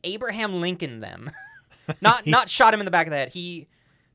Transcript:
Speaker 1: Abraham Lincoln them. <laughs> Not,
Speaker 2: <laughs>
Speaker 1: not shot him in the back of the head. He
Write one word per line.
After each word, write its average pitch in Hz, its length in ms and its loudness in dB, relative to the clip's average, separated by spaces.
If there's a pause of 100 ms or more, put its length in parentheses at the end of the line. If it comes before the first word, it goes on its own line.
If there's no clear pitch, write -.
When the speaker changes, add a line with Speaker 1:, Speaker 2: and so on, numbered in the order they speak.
Speaker 1:
Abraham 208 560 -6
Lincoln 170 400 -6
them. 110 300 -16 (340)
<laughs> - 360 -12
Not, 220 260 2
Speaker 2:
<laughs> - 0 -
Speaker 1:
not 208 220 4
shot 226 240 6
him 214 80 0
in 202 40 -6
the 185 60 -6
back 170 160 2
of 160 40 -10
the 147 60 -2
head. 135 140 -2
He 175 360 -12 (480)